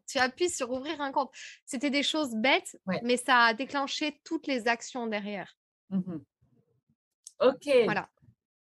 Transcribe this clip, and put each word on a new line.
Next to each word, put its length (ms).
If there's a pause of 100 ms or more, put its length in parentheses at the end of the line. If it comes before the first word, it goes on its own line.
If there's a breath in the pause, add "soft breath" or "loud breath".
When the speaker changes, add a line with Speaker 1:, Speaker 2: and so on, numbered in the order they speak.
Speaker 1:
tu 120
appuies 320
sur 200
ouvrir 300
un 100
compte. » 200 (340 loud breath)
C'était 240
des 140
choses 320
bêtes, 500
Speaker 2:
Ouais. 180
Speaker 1:
mais 140
ça 280
a 80
déclenché 720
toutes 240
les 200
actions 400
derrière. 500 (320)
Speaker 2:
Mhm. 340 (1160)
Ok. 300 (140)
Speaker 1:
Voilà. 240 (580)